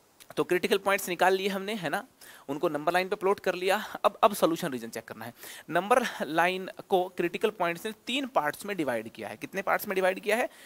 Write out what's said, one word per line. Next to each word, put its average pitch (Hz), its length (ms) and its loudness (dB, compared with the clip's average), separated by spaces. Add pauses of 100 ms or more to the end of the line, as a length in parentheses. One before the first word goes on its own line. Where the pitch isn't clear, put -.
(360)
तो 151 80 0
क्रिटिकल 180 340 2
पॉइंट्स 196 300 0
निकाल 180 260 4
लिए 190 140 0
हमने, 196 260 -4
है 170 140 -4
ना, 196 160 -4 (440)
उनको 151 200 0
नंबर 151 240 0
लाइन 185 160 2
पे 190 80 -2
प्लॉट 196 240 0
कर 185 140 -2
लिया। 185 220 0 (280)
अब, 208 200 2
अब 214 100 4
सॉल्यूशन 170 380 0
रीजन 117 160 -6
चेक 113 160 -10
करना 110 200 -14
है। 123 100 -12 (360)
नंबर 202 320 4 (200)
लाइन 180 460 2 (200)
को 185 200 4
क्रिटिकल 185 420 0
पॉइंट्स 170 360 -2
ने 220 60 -4 (140)
तीन 262 200 -2
पार्ट्स 151 400 0
में 202 100 -4
डिवाइड 120 320 0
किया 104 200 -10
है। 110 80 -10
कितने 165 260 -6
पार्ट्स 185 260 0
में 202 60 -2
डिवाइड 190 260 2
किया 202 160 0
है? 269 120 0 (180)